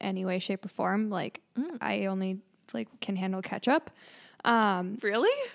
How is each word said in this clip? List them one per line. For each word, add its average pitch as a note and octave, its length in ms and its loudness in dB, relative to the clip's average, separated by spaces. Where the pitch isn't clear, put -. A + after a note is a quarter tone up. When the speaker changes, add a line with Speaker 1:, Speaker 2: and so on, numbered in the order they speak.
Speaker 1:
any F#3 240 -2
way, F#3 140 0
shape, F#3+ 260 -4
or G3 40 -8
form. G#3+ 420 0
Like, F3+ 300 -4
Speaker 2:
Mm. D4+ 220 -4
Speaker 1:
I G3+ 260 0
only, F#3+ 320 -2
like, A3+ 160 -6
can G3 160 -4
handle F#3+ 260 -2
ketchup. - 480 0
Um, G#3 580 2
Speaker 2:
Really? A3+ 280 4